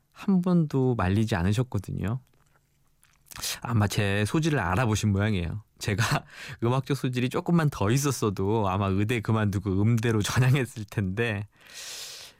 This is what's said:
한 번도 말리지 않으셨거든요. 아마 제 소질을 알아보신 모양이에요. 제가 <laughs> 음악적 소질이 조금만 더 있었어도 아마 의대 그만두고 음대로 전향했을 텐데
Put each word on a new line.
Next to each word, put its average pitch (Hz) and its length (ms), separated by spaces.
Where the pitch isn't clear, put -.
한 185 300
번도 151 520
말리지 107 400
않으셨거든요. 98 840
아마 110 240
제 101 400
소질을 156 320
알아보신 107 540
모양이에요. 98 500
제가 110 460
<laughs> - 180
음악적 131 340
소질이 127 320
조금만 165 420
더 101 200
있었어도 110 800
아마 98 180
의대 104 340
그만두고 104 640
음대로 110 400
전향했을 127 600
텐데 104 640